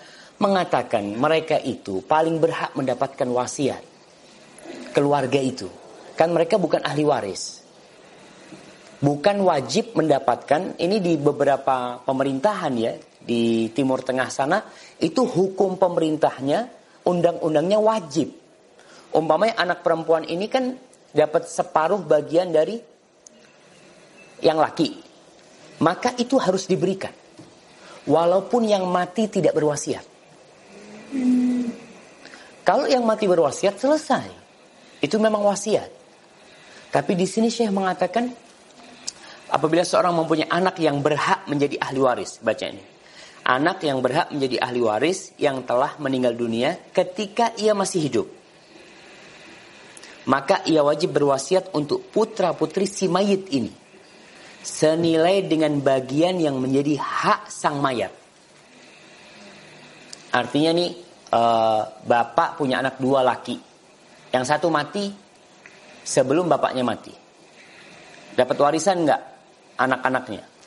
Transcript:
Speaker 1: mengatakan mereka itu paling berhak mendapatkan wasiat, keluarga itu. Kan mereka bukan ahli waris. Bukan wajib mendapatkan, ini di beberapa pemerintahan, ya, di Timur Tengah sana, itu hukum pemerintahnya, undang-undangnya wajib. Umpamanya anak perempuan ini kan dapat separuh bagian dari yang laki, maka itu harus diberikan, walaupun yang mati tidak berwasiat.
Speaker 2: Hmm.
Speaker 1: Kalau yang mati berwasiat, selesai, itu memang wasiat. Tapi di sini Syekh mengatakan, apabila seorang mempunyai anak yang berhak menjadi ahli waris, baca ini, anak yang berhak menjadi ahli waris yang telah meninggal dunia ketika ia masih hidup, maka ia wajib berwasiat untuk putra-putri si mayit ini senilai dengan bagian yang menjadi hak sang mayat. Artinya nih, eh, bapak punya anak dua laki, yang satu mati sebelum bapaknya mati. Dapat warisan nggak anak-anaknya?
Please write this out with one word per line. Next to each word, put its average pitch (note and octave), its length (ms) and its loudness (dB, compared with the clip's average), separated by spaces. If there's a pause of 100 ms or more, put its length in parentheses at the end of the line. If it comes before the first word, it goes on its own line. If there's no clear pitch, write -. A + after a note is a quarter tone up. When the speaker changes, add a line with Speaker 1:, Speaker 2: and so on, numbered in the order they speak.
(360)
Speaker 1:
mengatakan C3 800 0
mereka D#3 400 2
itu G2 480 -6
paling D#3+ 320 2
berhak D#3+ 400 -2
mendapatkan C3 480 -2
wasiat, B2 560 -2 (1120)
keluarga C#3+ 480 2
itu. A#2+ 320 -6 (400)
Kan E3+ 240 2
mereka E3+ 240 2
bukan E3 240 0
ahli D3 240 0
waris. G#2 480 -4 (1400)
Bukan D3 480 2
wajib D3 480 0
mendapatkan, D3 800 2
ini G3 240 0
di F3 160 2
beberapa C3+ 880 0
pemerintahan, C#3 720 -2
ya, A2+ 160 -2 (240)
di A#2 560 0
Timur C3 320 0
Tengah B2+ 240 -2
sana, D3+ 320 0 (400)
itu B3 240 2
hukum F#3+ 560 0
pemerintahnya, D#3+ 880 0 (400)
undang-undangnya E3+ 720 2
wajib. F3 480 0 (880)
Umpamanya E3 400 2
anak F3 240 -2
perempuan D#3+ 480 0
ini G3 240 -4
kan B3+ 240 -2 (400)
dapat D3+ 320 2
separuh E3+ 560 0
bagian D#3 480 0
dari E3 240 2 (1700)
yang D#3+ 160 4
laki, C#3 320 0 (880)
maka F3+ 400 2
itu A#3+ 160 0
harus F#3 320 0
diberikan, F3+ 480 -2 (880)
walaupun F#3 640 2
yang G3 160 2
mati F3+ 480 -2
tidak D#3 240 2
berwasiat. D3 480 -2 (1040)
Speaker 2:
Hmm. B3 640 0 (960)
Speaker 1:
Kalau F#3 160 2
yang B3+ 240 2
mati A3 160 0
berwasiat, F3+ 560 2
selesai, C#4 480 0 (720)
itu D3 160 0
memang G#3+ 240 2
wasiat. G3+ 480 0 (1040)
Tapi D3 240 0
di F3+ 80 2
sini A3+ 240 2
Syekh A3 240 0
mengatakan, G3 800 -2 (960)
apabila D#3 320 2
seorang F3 320 2
mempunyai D#3+ 320 0
anak F3+ 320 0
yang C#3+ 240 0
berhak D3+ 480 0
menjadi C#3+ 320 -2
ahli C3+ 160 -4
waris, A#2+ 400 0
baca A2 320 -2
ini, G2 140 -16 (580)
anak D3 400 0
yang C#3 160 0
berhak B2+ 320 0
menjadi C3+ 320 -2
ahli B2 160 -2
waris A#2+ 640 0
yang C3 240 -2
telah B2+ 320 -2
meninggal B2+ 400 -2
dunia A#2+ 400 -2 (160)
ketika G3+ 640 -2
ia G#3+ 160 2
masih F#3+ 320 -2
hidup, A2+ 240 -2 (2000)
maka C#3 400 2
ia D3+ 160 4
wajib D3+ 240 0
berwasiat C#3+ 640 0
untuk D3 400 -2
putra-putri F#3+ 720 -2
si - 240 -4
mayit F#3+ 400 0
ini A#2 220 -2 (920)
senilai E3 800 2
dengan D#3 400 0
bagian C#3 560 0
yang C#3 240 0
menjadi C#3 380 0
hak - 500 -2
sang D3 320 -4
mayat. A#2+ 320 -2 (2250)
Artinya C#3 480 2
nih, F3 120 0 (440)
eh, A2+ 480 4 (240)
bapak A#2+ 540 2
punya C3 180 0
anak C3 240 -4
dua C3 240 4
laki, A#2 320 -2 (720)
yang B2+ 160 0
satu D3+ 240 0
mati D#3+ 400 -2 (960)
sebelum D3 400 2
bapaknya B2+ 400 0
mati. - 240 -6 (1300)
Dapat B2+ 240 2
warisan D#3+ 480 2
nggak B2+ 140 2 (580)
anak-anaknya? B2+ 640 -2 (240)